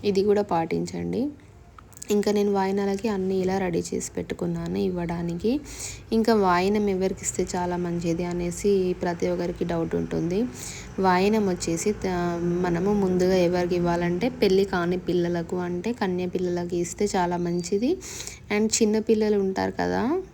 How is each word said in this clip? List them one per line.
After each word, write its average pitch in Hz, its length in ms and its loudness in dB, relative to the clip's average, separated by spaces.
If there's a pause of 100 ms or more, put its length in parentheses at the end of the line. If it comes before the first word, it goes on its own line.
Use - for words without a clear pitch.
ఇది 196 200 2
కూడా 202 180 4
పాటించండి. 175 880 -2 (840)
ఇంకా 208 200 2
నేను 202 200 2
వాయినాలకి 196 560 0
అన్నీ 190 280 0
ఇలా 185 220 0
రెడీ 175 260 0 (100)
చేసి 180 180 -6
పెట్టుకున్నాను 170 680 -4
ఇవ్వడానికి. 175 840 -2 (500)
ఇంకా 226 220 4
వాయినం 202 560 4
ఎవరికి 190 320 0
ఇస్తే - 340 -2
చాలా 180 220 -2
మంచిది 170 480 -2
అనేసి 180 760 2
ప్రతి 180 280 0
ఒక్కరికి 175 360 -2
డౌట్ 170 300 -2
ఉంటుంది. 170 520 0 (520)
వాయినం 190 500 4
వచ్చేసి 175 420 -2
త-, 175 500 -2
మనము 175 520 0
ముందుగా 185 420 2
ఎవరికి 175 400 2
ఇవ్వాలంటే 175 540 0
పెళ్ళి 196 360 4
కాని 180 320 0
పిల్లలకు, 175 580 -2
అంటే 175 380 -4
కన్య 180 320 -2
పిల్లలకి 175 520 -2
ఇస్తే 175 280 -2
చాలా 180 320 0
మంచిది. 175 600 0 (580)
And 214 140 2 (100)
చిన్న 214 180 4
పిల్లలు 214 400 2
ఉంటారు 190 320 0
కదా 190 500 0 (120)